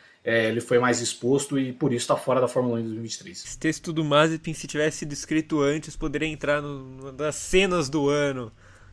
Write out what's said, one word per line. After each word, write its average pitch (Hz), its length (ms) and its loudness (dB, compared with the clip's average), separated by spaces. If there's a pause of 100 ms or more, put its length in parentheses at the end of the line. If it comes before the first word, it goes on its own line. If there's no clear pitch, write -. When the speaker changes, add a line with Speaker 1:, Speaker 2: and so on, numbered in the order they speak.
(240)
Speaker 1:
é, 113 240 2
ele 117 120 0
foi 120 180 4
mais 120 220 4
exposto 135 580 0
e 131 140 0
por 127 200 0
isso 120 140 -2
tá 147 80 4
fora 127 260 2
da 127 60 4
Fórmula 123 300 0
um - 20 -2
em 117 40 -2
dois 113 100 -6
mil 110 80 -6
e - 40 -8
vinte 110 100 -10
e - 40 -8
três. - 260 -16
Speaker 2:
Esse - 140 -14
texto 160 340 -2
do 156 120 -2
Mazepin, 160 480 2
se 139 160 -10
tivesse 151 300 -2
sido 143 140 -8
escrito 156 480 -2
antes, 151 360 0
poderia 151 320 -4
entrar 147 320 -2
no, 147 180 -8
numa 131 320 -14
das 143 240 -4
cenas 180 540 2
do 143 200 2
ano, 139 440 0 (400)